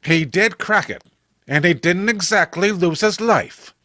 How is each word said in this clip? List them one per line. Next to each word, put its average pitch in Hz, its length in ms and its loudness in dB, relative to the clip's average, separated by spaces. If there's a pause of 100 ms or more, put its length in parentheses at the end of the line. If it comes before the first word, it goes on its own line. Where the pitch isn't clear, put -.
He 165 220 0
did 180 340 0
crack 202 320 0
it, 82 120 -10 (460)
and 147 160 0
he 175 100 4
didn't 180 340 0
exactly 196 640 0
lose 175 300 0
his 214 200 0
life. 208 540 -2 (100)